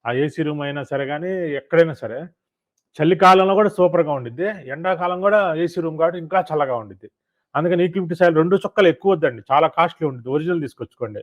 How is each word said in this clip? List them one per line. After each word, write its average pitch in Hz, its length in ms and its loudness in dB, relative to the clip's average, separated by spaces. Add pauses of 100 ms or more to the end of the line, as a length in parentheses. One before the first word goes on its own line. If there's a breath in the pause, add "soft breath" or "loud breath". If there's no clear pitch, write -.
ఆ 117 60 -2 (100)
ఏసీ 151 240 -4
రూమ్ 151 200 -6
అయినా 143 240 -8
సరే 139 200 -4
కానీ 160 200 -8 (300)
ఎక్కడైనా 165 420 2
సరే 113 160 -10 (800)
చలికాలంలో 185 600 4
కూడా 208 180 4
సూపర్గా 170 420 2
ఉండిద్ది, 123 280 -6 (280)
ఎండాకాలం 180 520 -4
కూడా 208 140 4 (240)
ఏసీ 170 200 -4
రూమ్ 160 160 -6
కాబట్టి 175 240 0
ఇంకా 185 140 -2 (120)
చల్లగా 139 320 -2
ఉండిద్ది. 101 260 -20 (500)
అందుకని 175 280 0
యూకలిప్టస్ 175 380 -4
ఆయిల్ 165 160 4
రెండు 180 240 2
చుక్కలు 196 280 2
ఎక్కువ 196 240 0
వద్దండి, 127 340 -2
చాలా 151 260 4
కాస్ట్లీ 165 340 0
ఉంటుంది, 127 260 -12
ఒరిజినల్ 170 300 -2
తీసుకొచ్చుకోండి. 107 560 -10